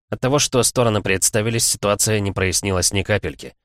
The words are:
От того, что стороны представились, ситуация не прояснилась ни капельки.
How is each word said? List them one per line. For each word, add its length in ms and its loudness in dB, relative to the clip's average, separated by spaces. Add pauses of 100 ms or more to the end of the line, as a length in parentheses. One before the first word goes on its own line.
От 100 -8
того, 200 2
что 240 2
стороны 380 2
представились, 640 0
ситуация 540 0
не 120 -2
прояснилась 600 0
ни 100 0
капельки. 600 -4